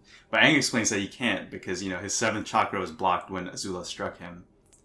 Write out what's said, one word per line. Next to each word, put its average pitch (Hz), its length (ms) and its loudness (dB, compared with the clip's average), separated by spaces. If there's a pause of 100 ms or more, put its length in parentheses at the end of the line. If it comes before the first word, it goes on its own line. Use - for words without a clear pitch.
(300)
But 110 120 4
Aang 143 140 8
explains 117 360 2
that 104 80 2
he 98 80 -2
can't 95 420 -2
because, 92 340 -6
you 98 60 -4
know, 90 80 -2
his 98 160 -6
seventh 107 320 0
chakra 101 340 2
was 90 120 -4
blocked 90 400 0
when 90 180 -6
Azula 90 360 -6
struck - 340 -6
him. 87 240 -14 (420)